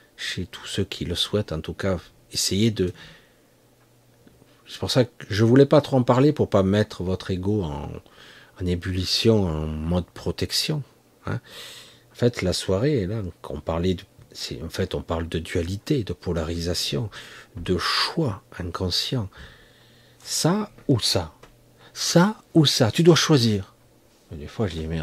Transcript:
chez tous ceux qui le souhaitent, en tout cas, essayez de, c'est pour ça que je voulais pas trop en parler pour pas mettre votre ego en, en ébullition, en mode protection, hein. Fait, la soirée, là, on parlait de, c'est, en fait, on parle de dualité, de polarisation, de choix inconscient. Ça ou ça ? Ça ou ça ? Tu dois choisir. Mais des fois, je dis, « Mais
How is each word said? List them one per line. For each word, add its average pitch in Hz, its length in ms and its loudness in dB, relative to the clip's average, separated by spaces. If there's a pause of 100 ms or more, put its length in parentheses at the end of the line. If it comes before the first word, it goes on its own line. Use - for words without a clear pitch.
(180)
chez - 300 -8
tous - 180 -18
ceux - 180 -2
qui - 220 -6
le 80 80 -4
souhaitent, - 380 -2
en 80 100 -4
tout 85 140 -10
cas, 95 240 -2 (320)
essayez 107 400 0
de, 95 200 -2 (1800)
c'est - 120 -16
pour 92 100 -4
ça 127 160 4
que - 60 -6 (180)
je 101 140 2
voulais 127 240 8
pas 151 140 6
trop 139 160 0
en 123 60 4
parler 131 300 4
pour 110 160 0
pas 98 140 4
mettre 101 400 2
votre 92 260 -4
ego 98 320 -2
en, 73 300 -6 (680)
en 90 60 -6
ébullition, 92 800 2
en 78 220 -2
mode 78 380 -2
protection, - 760 -4 (460)
hein. 113 120 -4 (840)
Fait, 120 220 2
la 90 100 2
soirée, 101 540 0
là, 107 160 -6 (260)
on 71 100 -8
parlait 87 360 -2
de, 87 80 -10 (280)
c'est, - 300 -12
en - 80 -10
fait, - 240 -4
on 73 80 -4
parle 82 260 -4
de 85 120 -4
dualité, 92 640 -4
de 87 100 -8
polarisation, 85 960 -4 (460)
de 87 240 -2
choix - 640 -2 (160)
inconscient. 92 680 -4 (960)
Ça 202 460 0 (180)
ou 127 120 4
ça ? 82 340 -2 (640)
Ça 190 420 4 (160)
ou 151 140 6
ça ? 123 240 2
Tu - 100 2
dois 170 140 8
choisir. 117 580 2 (560)
Mais 82 80 -12
des 71 80 -12
fois, 107 220 -4
je 85 80 -6
dis, « 80 120 -4
Mais 80 160 -2